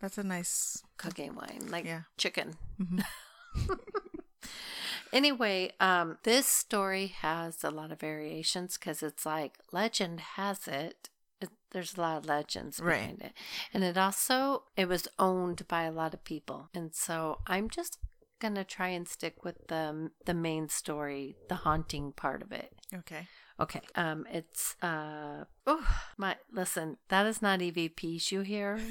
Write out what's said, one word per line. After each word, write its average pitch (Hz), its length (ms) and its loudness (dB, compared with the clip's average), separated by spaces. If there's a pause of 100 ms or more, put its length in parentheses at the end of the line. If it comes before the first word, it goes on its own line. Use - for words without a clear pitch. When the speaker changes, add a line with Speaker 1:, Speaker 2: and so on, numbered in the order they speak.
Speaker 1:
that's 196 180 -6
a 202 40 -4
nice - 600 -2 (140)
Speaker 2:
Cooking - 380 -8
wine, - 360 -10
like 170 140 -4
Speaker 1:
Yeah. 165 180 -6 (140)
Speaker 2:
chicken. 160 400 0 (240)
Speaker 1:
Mm-hmm. 180 200 0 (760)
Speaker 2:
<laughs> - 0 - (1400)
Anyway, 240 720 6
um, 175 440 6
this 247 220 6
story 196 600 2
has 165 580 -2
a 151 60 2
lot 156 200 -6
of 156 80 -10
variations 156 800 -2
'cause - 260 -4
it's 151 220 -4
like, 156 300 -2 (180)
legend 175 480 0 (160)
has 196 320 -2
it, - 400 -6 (320)
it, 190 80 -6 (220)
there's 180 260 -6
a 180 60 -2
lot 160 160 2
of 156 80 -8
legends 147 520 0
Speaker 1:
Right. 165 220 4
Speaker 2:
behind - 220 -6
it. - 100 -10 (400)
And 190 120 2
it 175 120 2
also, 254 680 4 (120)
it 190 100 4
was 180 220 0 (100)
owned 180 480 2
by 170 180 2
a 160 80 0
lot 160 200 0
of - 120 -14
people. 147 500 -8
And 165 200 -6
so 160 520 -2
I'm 196 240 0
just - 280 -6 (400)
gonna 202 260 -2
try 185 240 -2
and 175 200 -4
stick - 360 -6
with - 240 -8
the, 156 420 -2 (160)
the 175 80 2
main 160 340 0
story, 143 680 -2 (120)
the 180 80 0
haunting 151 560 2
part - 300 -2
of - 100 -12
it. - 220 -8 (200)
Speaker 1:
Okay. 170 340 -10 (300)
Speaker 2:
Okay. - 220 -2 (140)
Um, 160 360 -2
it's, - 520 -4
uh, 151 640 -4 (200)
oh, 302 200 4 (320)
my, 190 180 2 (160)
listen, 165 460 -2 (100)
that 196 160 6
is 220 160 2
not 190 220 4
E 175 80 2
V 165 180 0
Ps 165 420 -2
you 196 120 0
hear. 202 360 -2 (120)